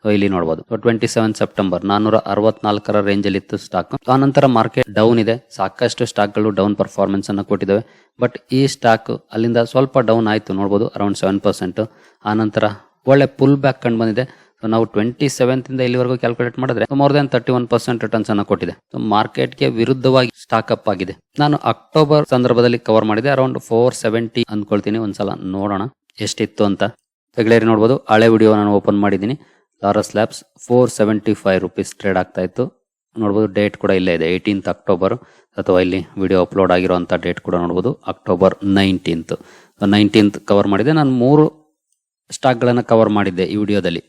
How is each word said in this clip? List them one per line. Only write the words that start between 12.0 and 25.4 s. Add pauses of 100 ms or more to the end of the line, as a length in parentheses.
ಆನಂತರ (420)
ಒಳ್ಳೆ
ಪುಲ್
ಬ್ಯಾಕ್
ಕಂಡು
ಬಂದಿದೆ.
So
ನಾವು
ಟ್ವೆಂಟಿ
ಸೆವೆಂತ್
ಇಂದ
ಇಲ್ಲಿವರೆಗೂ
ಕ್ಯಾಲ್ಕುಲೇಟ್
ಮಾಡಿದ್ರೆ
more
than
thirty-one
percent
ರಿಟರ್ನ್ಸ್
ಅನ್ನ
ಕೊಟ್ಟಿದೆ.
So
ಮಾರ್ಕೆಟ್
ಗೆ
ವಿರುದ್ಧವಾಗಿ (120)
ಸ್ಟಾಕ್
ಅಪ್
ಆಗಿದೆ. (220)
ನಾನು
ಅಕ್ಟೋಬರ್
ಸಂದರ್ಭದಲ್ಲಿ
ಕವರ್
ಮಾಡಿದೆ,
around
ಫೋರ್
ಸೆವೆಂಟಿ
ಅನ್ಕೊಳ್ತೀನಿ,
ಒಂದ್ಸಲ
ನೋಡೋಣ (380)